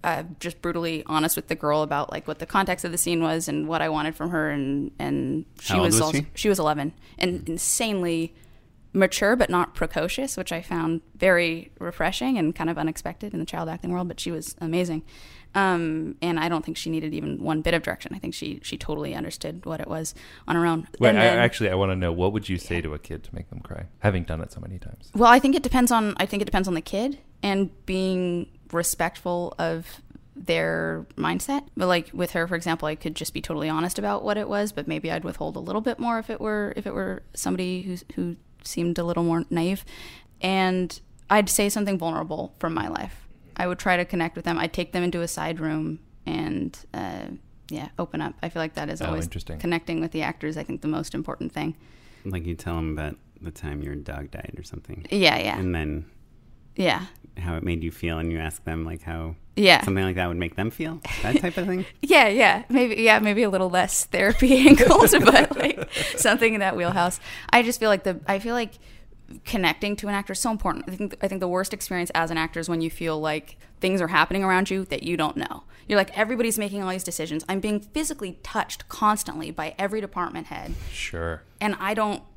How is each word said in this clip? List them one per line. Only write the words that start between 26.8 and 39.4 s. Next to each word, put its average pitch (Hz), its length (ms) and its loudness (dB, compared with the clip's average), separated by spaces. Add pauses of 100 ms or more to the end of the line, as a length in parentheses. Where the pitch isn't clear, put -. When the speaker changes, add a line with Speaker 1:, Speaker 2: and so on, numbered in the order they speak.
Speaker 1:
kid 254 380 -4 (240)
and 196 260 2 (160)
being 185 640 0 (260)
respectful 170 840 -2
of 165 440 -4 (340)
their 165 680 -2 (120)
mindset. 180 500 -2 (100)
But, 185 100 0
like, 175 260 2
with 180 180 -4
her, 170 160 0
for 180 80 -2
example, 165 320 -2
I 156 80 -2
could 156 200 -8
just - 180 -8
be - 80 -6
totally 156 280 -4
honest 160 280 -2
about 202 260 -2
what 208 140 0
it 208 120 -4
was, 208 240 -2
but - 140 -6
maybe 160 240 -4
I'd 165 120 -4
withhold 165 320 -6
a - 60 -8
little 190 200 -4
bit 226 180 -2
more 233 200 -2
if 220 100 -10
it 220 120 -6
were, 214 340 -2
if 202 100 -8
it 202 80 -6
were 190 300 -6 (100)
somebody 180 500 -4
who, 185 120 -6 (200)
who 175 200 -4 (300)
seemed 170 320 -2
a 175 80 -2
little 170 180 0
more 165 260 2